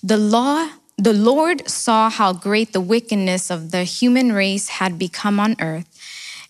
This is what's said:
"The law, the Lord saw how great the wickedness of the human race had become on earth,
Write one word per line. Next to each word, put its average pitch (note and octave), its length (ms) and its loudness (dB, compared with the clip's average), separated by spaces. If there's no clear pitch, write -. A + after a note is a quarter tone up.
"The G#3 160 2
law, B3 500 2
the G#3+ 160 4
Lord C#4 560 2
saw A3 400 2
how G#3 240 0
great G#3 400 -2
the F#3+ 80 0
wickedness F#3+ 680 0
of E3 180 -8
the F3+ 140 -2
human B3 480 2
race G3 380 -2
had F#3 280 -4
become G3+ 420 -2
on A3 200 2
earth, D#3+ 260 -6